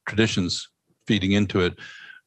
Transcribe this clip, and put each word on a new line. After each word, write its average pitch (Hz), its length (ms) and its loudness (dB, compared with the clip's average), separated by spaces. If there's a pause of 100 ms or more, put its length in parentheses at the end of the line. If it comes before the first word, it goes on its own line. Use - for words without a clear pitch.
traditions 107 600 -2 (380)
feeding 98 260 2
into 101 260 2
it. 90 180 0 (500)